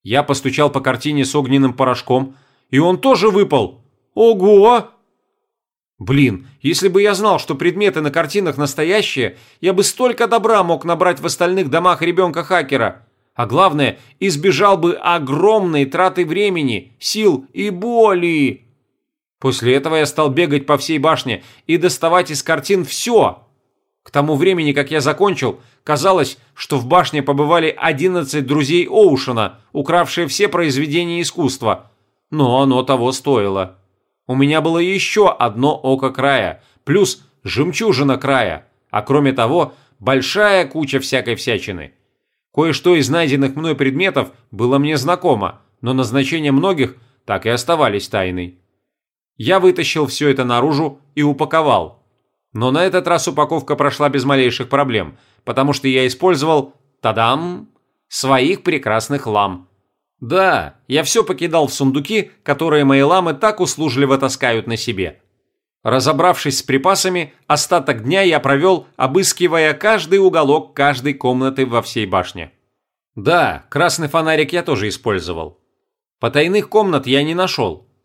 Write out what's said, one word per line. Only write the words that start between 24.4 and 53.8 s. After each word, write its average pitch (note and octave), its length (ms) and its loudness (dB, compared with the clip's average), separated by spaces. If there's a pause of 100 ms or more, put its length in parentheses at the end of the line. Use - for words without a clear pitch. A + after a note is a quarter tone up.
как C#3 160 -2
я D#3 100 -2
закончил, D3 600 -2 (240)
казалось, D3+ 560 0 (160)
что - 220 -4
в A#2+ 100 -4
башне D3+ 340 2
побывали D3 560 0
одиннадцать D3+ 720 -2
друзей D3+ 400 0
Оушена, C3 720 2 (120)
укравшие E3 560 -2
все G3+ 200 0
произведения E3+ 720 -2
искусства. B2+ 720 -4 (400)
Но C3 280 2
оно C3 220 2
того B2+ 300 0
стоило. G2+ 640 -2 (500)
У C3+ 80 -4
меня C#3+ 260 2
было E3 160 0
еще F#3 600 2
одно B2 380 0
око C3 340 -2
края, C3 540 -2 (220)
плюс F#3 380 0 (200)
жемчужина C#3+ 760 0
края, B2 500 -2 (220)
а G#2 120 -4
кроме C3+ 320 2
того, C3+ 400 0 (260)
большая F3 680 2
куча C#3 340 -4
всякой B2 360 -2
всячины. F#2 580 -6 (600)
Кое-что E3 420 2
из C3 140 2
найденных C#3 460 0
мной D#3 200 -4
предметов C#3 560 -2 (180)
было B2 280 0
мне D3 200 0
знакомо, C#3 640 -2 (200)
но B2 120 -4
назначение C3+ 580 -2
многих C#3+ 440 0 (300)
так G2 200 -4
и A2+ 40 0
оставались A#2+ 580 0
тайной. F2+ 520 -6 (800)
Я E3 220 0
вытащил F3 480 2
все D3 220 -2
это C3+ 160 0
наружу C#3 560 0 (120)
и D3+ 100 -2
упаковал. D3 800 0 (520)
Но A#2+ 180 -2
на E3 140 2
этот F3+ 220 0
раз E3+ 200 0
упаковка D3+ 480 -2
прошла C#3+ 340 0